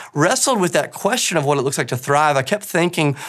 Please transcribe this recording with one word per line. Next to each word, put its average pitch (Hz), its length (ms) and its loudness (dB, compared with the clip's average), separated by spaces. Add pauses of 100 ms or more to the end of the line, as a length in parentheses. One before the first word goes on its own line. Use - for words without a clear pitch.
(140)
wrestled 214 480 2
with 160 100 0
that 151 200 2
question - 440 -2
of 147 80 0
what 143 140 2
it 135 40 -2
looks 139 140 -2
like 156 120 -4
to 123 100 -4
thrive, 147 400 2
I 131 40 0
kept - 220 -4
thinking 165 500 0 (140)